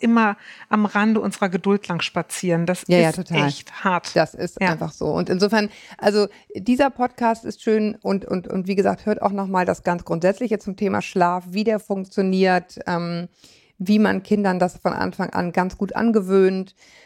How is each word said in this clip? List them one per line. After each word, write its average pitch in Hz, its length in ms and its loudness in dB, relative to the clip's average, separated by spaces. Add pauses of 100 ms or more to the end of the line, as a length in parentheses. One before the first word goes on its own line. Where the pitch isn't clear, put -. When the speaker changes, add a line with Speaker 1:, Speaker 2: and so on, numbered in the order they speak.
Speaker 1:
immer 226 360 4 (320)
am 214 160 2
Rande 214 360 2
unserer 202 280 -2
Geduld 196 380 0
lang 170 140 -4
spazieren. 170 640 -2
Das 180 220 -4
Speaker 2:
Ja, 175 100 6
ja, 160 120 6
Speaker 1:
ist 160 60 -6
Speaker 2:
total. 160 300 0
Speaker 1:
echt - 380 -8
hart. 180 320 -2
Speaker 2:
Das 160 180 2
ist - 260 -10
Speaker 1:
Ja. 185 120 2
Speaker 2:
einfach 160 180 -6
so. - 160 -8
Und 170 240 -2
insofern, 208 400 0 (260)
also 202 300 2 (300)
dieser 247 340 2
Podcast 233 540 -2
ist - 180 -12
schön 214 400 0
und, 196 220 -2
und, 185 240 -6
und 190 180 -6
wie 196 80 -2
gesagt, 190 320 0
hört 214 160 -2
auch 202 100 2
noch 196 140 -4
mal 185 180 0
das 180 200 -2
ganz 175 200 -2
Grundsätzliche 196 540 0
zum 190 180 -8
Thema 202 260 -2
Schlaf, 180 480 0
wie 202 120 -4
der 214 160 0
funktioniert, 190 1120 0
ähm, 170 400 -4 (520)
wie 208 200 4
man 190 240 2
Kindern 196 340 0
das 180 200 0
von 175 140 -2
Anfang 185 380 -4
an 175 220 -2
ganz 185 260 -2
gut 196 160 -4
angewöhnt. 190 800 2 (320)